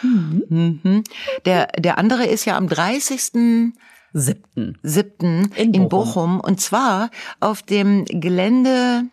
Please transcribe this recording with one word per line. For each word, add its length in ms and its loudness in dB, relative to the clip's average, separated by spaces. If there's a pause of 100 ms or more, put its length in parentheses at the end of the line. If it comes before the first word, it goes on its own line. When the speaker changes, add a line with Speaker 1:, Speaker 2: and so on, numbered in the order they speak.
Speaker 1:
Mhm. 800 0
Speaker 2:
Mhm. 200 2 (420)
Der, 220 2 (100)
der 200 0
andere 280 2
ist 200 0
ja 100 -2
am 120 0
dreißigsten 1080 0 (440)
Speaker 1:
Siebten. 640 -4
Speaker 2:
siebten 760 0
Speaker 1:
In 180 2
Speaker 2:
in 160 4
Speaker 1:
Bochum. 480 0
Speaker 2:
Bochum. 20 -6
Und 220 -2
zwar 480 0 (320)
auf 220 -2
dem 420 2
Gelände 1080 0